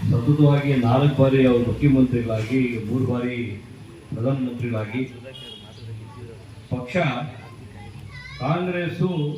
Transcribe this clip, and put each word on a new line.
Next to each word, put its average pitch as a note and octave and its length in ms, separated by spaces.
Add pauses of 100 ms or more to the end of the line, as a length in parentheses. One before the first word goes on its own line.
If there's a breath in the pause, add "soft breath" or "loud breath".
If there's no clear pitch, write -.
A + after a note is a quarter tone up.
(120)
ಸತತವಾಗಿ C#3+ 600
ನಾಲ್ಕು C3 480
ಬಾರಿ C3+ 240
ಅವರು B2 120
ಮುಖ್ಯಮಂತ್ರಿಗಳಾಗಿ, A#2 1300
ಮೂರು A#2+ 200
ಬಾರಿ A#2+ 600 (500)
ಪ್ರಧಾನಮಂತ್ರಿಗಳಾಗಿ, A#2+ 920 (1700)
ಪಕ್ಷ B2+ 260 (1400)
ಕಾಂಗ್ರೆಸ್ಸು F3 680 (300)